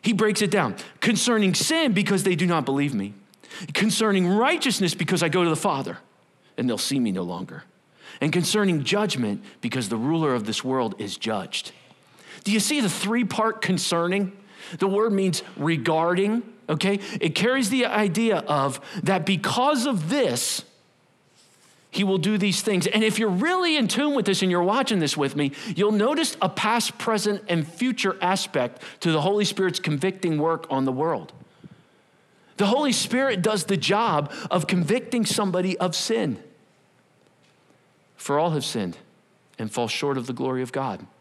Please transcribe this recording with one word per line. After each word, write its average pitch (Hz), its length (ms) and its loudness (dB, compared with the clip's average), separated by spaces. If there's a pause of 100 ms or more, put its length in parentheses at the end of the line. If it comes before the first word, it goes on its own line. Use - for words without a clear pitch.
He 226 100 0
breaks 214 300 2
it 190 100 0
down. 143 240 0 (240)
"Concerning 214 540 2
sin, 320 400 2
because 196 300 2
they 185 120 2
do 185 100 0
not 165 200 2
believe 139 280 0
me. 101 200 -4 (600)
Concerning 202 540 4
righteousness, 220 680 2
because 170 300 0
I 165 60 2
go 175 140 2
to 170 60 4
the 156 60 2
Father, 147 440 -2 (580)
and 123 100 0
they'll 113 100 0
see 139 220 -2
me 113 120 2
no 90 120 -2
longer. 87 400 -8 (560)
And 156 140 0
concerning 180 500 2
judgment, 127 580 0 (200)
because 120 260 -4
the 113 80 -2
ruler 143 400 0
of 107 100 -2
this 110 200 -4
world 127 320 0
is 98 180 -8
judged." - 560 -6 (720)
Do 196 80 0
you 220 80 4
see 285 220 0
the 202 80 2
three-part 220 720 0
concerning? 180 720 0 (460)
The 190 80 2
word 208 260 2
means 190 300 0 (120)
regarding, 170 880 0 (260)
okay? 190 300 0 (200)
It - 160 0
carries 240 340 2
the 247 160 2
idea 214 520 2 (100)
of 139 320 0 (220)
that 180 240 2
because 247 600 2
of 180 240 0
this, 202 540 0 (1300)
he 196 140 -2
will 190 160 2
do 208 180 0
these 190 240 2
things. 185 260 0
And 214 160 2
if 214 160 0
you're 226 80 2
really 320 480 2
in 247 120 2
tune 285 260 0
with 269 120 0
this 196 160 0
and 190 80 2
you're 175 140 2
watching 214 360 0
this 147 180 0
with 139 180 0
me, 143 160 0 (240)
you'll 208 160 2
notice 254 500 0
a 190 60 2
past, 220 500 0
present, 208 520 -2
and 165 180 0
future 202 540 -2
aspect 165 600 -2 (200)
to 170 100 2
the 156 100 2
Holy 202 220 2
Spirit's 190 360 0
convicting 170 580 -2
work 160 320 0
on 135 160 0
the 131 60 0
world. 131 420 -2 (1200)
The 202 100 2
Holy 262 260 2
Spirit 247 480 0
does 214 240 0
the 196 120 0
job 175 540 2 (180)
of 175 180 0
convicting 214 580 0
somebody 185 540 0
of 180 160 0
sin. 196 440 -2 (1800)
"For 143 240 0
all 165 120 2
have 147 120 0
sinned 95 340 -4 (640)
and 110 100 -4
fall 120 180 -2
short 139 300 -2
of 120 100 -6
the 131 60 -6
glory 127 280 -2
of 123 100 -6
God." 127 340 -4 (160)